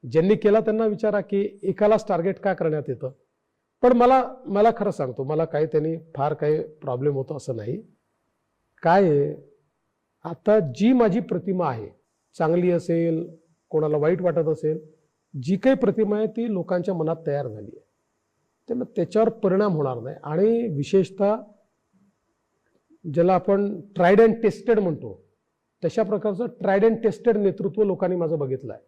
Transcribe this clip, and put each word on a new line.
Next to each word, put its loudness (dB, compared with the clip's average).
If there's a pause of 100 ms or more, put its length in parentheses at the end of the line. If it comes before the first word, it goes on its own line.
ज्यांनी 4
केला 4
त्यांना 0
विचारा 0
की -4
एकालाच 2
टार्गेट -2
का -2
करण्यात -2
येतं. -8 (720)
पण 6
मला, 4 (120)
मला 4
खरं -2
सांगतो, -6
मला -2
काही -2
त्यांनी -2 (180)
फार -2
काही -2
प्रॉब्लेम -4
होतो -6
असं -8
नाही. -8 (1000)
काय 4
आहे, -2 (680)
आता 2
जी 2
माझी 4
प्रतिमा -4
आहे, -8 (480)
चांगली 2
असेल, -2 (340)
कोणाला 0
वाईट 2
वाटत 0
असेल, -2 (600)
जी -2
काही 2
प्रतिमा 0
आहे -2
ती -6
लोकांच्या -4
मनात -2 (120)
तयार -4
झाली -14
आहे, -20 (800)
त्यामुळे -6
त्याच्यावर 0
परिणाम -2
होणार -4
नाही. -12
आणि 0
विशेषतः -2 (1800)
ज्याला 2
आपण 0 (160)
tried 6
and 8
tested 0
म्हणतो, -6 (600)
तशा -2
प्रकारचं -2
tried 0
and 4
tested 0
नेतृत्व 0
लोकांनी 0
माझं -2
बघितलं -6
आहे. -18